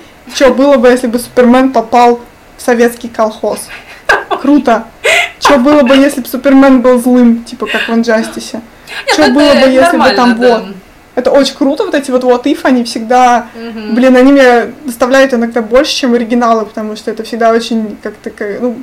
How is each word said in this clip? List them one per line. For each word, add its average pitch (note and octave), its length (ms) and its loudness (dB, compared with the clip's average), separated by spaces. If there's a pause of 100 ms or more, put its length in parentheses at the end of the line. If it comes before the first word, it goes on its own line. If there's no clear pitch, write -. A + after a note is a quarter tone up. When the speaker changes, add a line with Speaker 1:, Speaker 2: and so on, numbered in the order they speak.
(340)
Speaker 1:
Че B3+ 200 2
было C4+ 240 2
бы, A#3+ 120 2
если B3 180 0
бы A#3 120 -4
Супермен B3+ 540 2
попал A#3+ 480 2 (360)
в - 40 -20
советский A#3+ 480 -2
колхоз? G#3+ 500 -6 (840)
Круто. B3 440 0 (540)
Че C#4+ 180 2
было D4 260 2
бы, C4 140 2
если C#4 240 2
бы - 60 -12
Супермен C4+ 540 4
был B3+ 200 2
злым, A#3+ 420 2
типа, A#3 220 -12
как A3 240 -4
в A#3 40 -4
Инжастисе? A3+ 680 -4 (460)
Speaker 2:
Нет, A#4+ 80 0
Speaker 1:
Че D4+ 80 2
Speaker 2:
это B3+ 100 2
Speaker 1:
было C#4+ 200 2
бы, C4+ 160 4
если C4+ 280 2
бы D4 60 2
Speaker 2:
нормально, B3+ 120 2
Speaker 1:
там A#3+ 240 2
Speaker 2:
да. B3 80 2
Speaker 1:
вот? G#3+ 160 0 (520)
Это B3+ 160 -2
очень C4+ 240 0
круто, D4 300 -2
вот F4 100 -6
эти C#4 160 -6
вот B3 120 -2
what B3 200 0
if, C#4+ 200 -2
они B3+ 200 0
всегда, A#3+ 720 0
Speaker 2:
Мгм. A3+ 400 -10
Speaker 1:
блин, B3+ 200 4
они C4 160 4
меня B3 340 4 (200)
доставляют C4 480 0
иногда A#3 280 -2
больше, B3 340 0
чем A#3+ 180 -2
оригиналы, A#3 520 -2
потому G#3+ 300 -10
что A3 160 -10
это A3 120 -10
всегда A3+ 280 -2
очень A3+ 500 -4
как-то, G#3+ 300 -14
к-, G3+ 300 -10
ну, B3 100 -2 (120)